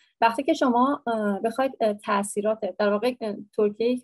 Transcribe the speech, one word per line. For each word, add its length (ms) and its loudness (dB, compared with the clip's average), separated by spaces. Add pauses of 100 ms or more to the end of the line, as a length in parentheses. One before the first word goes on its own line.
(220)
وقتی 220 2
که 100 2
شما، 540 2
اه، 320 -2
بخواید، 400 -2
اه، 140 2
تاثیرات، 680 -2 (180)
در 140 2
واقع، 300 0
اه، 140 -4 (200)
ترکیه 480 0